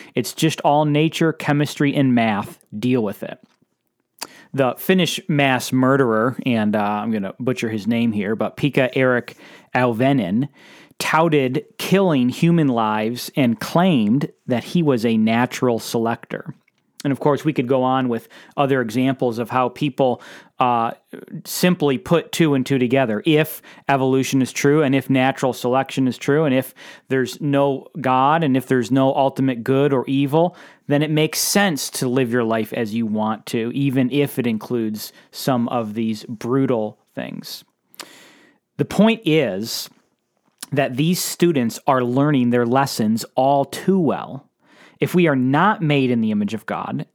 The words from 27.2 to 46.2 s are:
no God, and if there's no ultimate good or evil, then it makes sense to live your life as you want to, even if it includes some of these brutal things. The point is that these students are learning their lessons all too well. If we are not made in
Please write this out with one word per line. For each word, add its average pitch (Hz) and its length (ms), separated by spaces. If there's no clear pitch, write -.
no 139 480
God, 135 440
and 131 120
if 127 120
there's 127 240
no 135 220
ultimate 135 500
good 139 280
or 123 140
evil, 139 500
then 143 160
it 156 80
makes 156 300
sense 202 500
to - 180
live 123 240
your 120 120
life 113 280
as 110 220
you 117 100
want 107 420
to, 120 280
even 135 380
if 143 260
it 120 80
includes 110 640
some 120 360
of 110 260
these 113 300
brutal 120 760
things. - 500
The 147 100
point 220 380
is 117 680
that 131 240
these 165 260
students 143 640
are 131 160
learning 127 480
their 120 160
lessons 117 580
all 139 300
too - 320
well. 107 500
If - 160
we 175 140
are 139 80
not 151 460
made 139 280
in 117 100